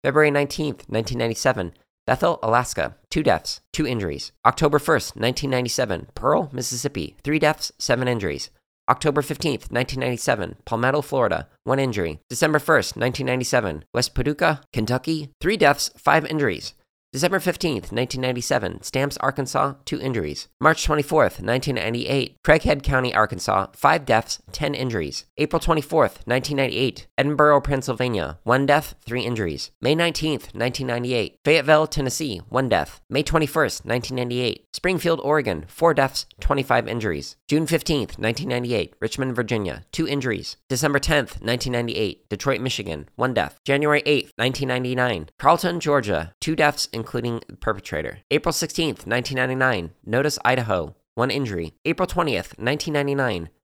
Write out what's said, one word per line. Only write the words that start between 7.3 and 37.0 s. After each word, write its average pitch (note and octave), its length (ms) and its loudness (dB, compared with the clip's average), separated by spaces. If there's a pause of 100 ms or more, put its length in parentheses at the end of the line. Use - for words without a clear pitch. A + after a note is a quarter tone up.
deaths, D3+ 400 0
seven B2+ 300 0
injuries. G2 420 -2 (400)
October C#3+ 320 2
fifteenth, C#3 500 -4
nineteen B2+ 280 -2
ninety-seven, A#2+ 560 -2 (100)
Palmetto, C3 380 0
Florida, G#2 440 0 (160)
one C3 160 0
injury. G2+ 480 -2
December D3+ 300 0
first, D3 400 2
nineteen B2 300 -2
ninety-seven, B2 680 0
West B2 220 -2
Paducah, D3 460 0 (120)
Kentucky, C3 560 -2 (100)
three G3 180 0
deaths, C#3+ 380 4
five D#3 300 4
injuries. C#3 480 -2 (400)
December F3 280 0
fifteenth, E3 500 -2
nineteen B2+ 300 -2
ninety-seven, A#2+ 640 -2
Stamps, C#3 340 -2
Arkansas, C#3 560 -2 (100)
two - 160 -6
injuries. G2+ 480 -4 (140)
March D#3 240 4
twenty-fourth, D3+ 560 2
nineteen B2 340 0
ninety-eight, A#2+ 680 -2
Craighead D3+ 420 4
County, B2+ 300 0
Arkansas, G2 600 2
five D3 320 2
deaths, - 360 2 (120)
ten D3 200 -2
injuries. A2+ 520 -4 (100)
April D#3 240 0
twenty-fourth, D#3 680 2
nineteen C3 300 0
ninety-eight, C3 520 -2 (100)
Edinburgh, D3 420 6
Pennsylvania, B2 840 -2
one B2+ 220 4
death, D3 300 2 (100)
three A#2+ 180 -4
injuries. G2 480 -4 (100)
May C3+ 120 2
nineteenth, D#3 600 -2
nineteen B2+ 320 -4
ninety-eight, A#2+ 560 -2
Fayetteville, D3+ 440 6
Tennessee, C3 500 -4 (100)
one B2+ 220 0
death. E2 400 0
May C#3+ 140 0
twenty-first, D#3 600 0
nineteen A#2+ 320 -4
ninety-eight, B2 560 -4
Springfield, E3+ 480 0
Oregon, A#2 480 0
four E3 260 2
deaths, - 340 0 (120)
twenty-five B2+ 480 2
injuries. G2+ 480 -4 (140)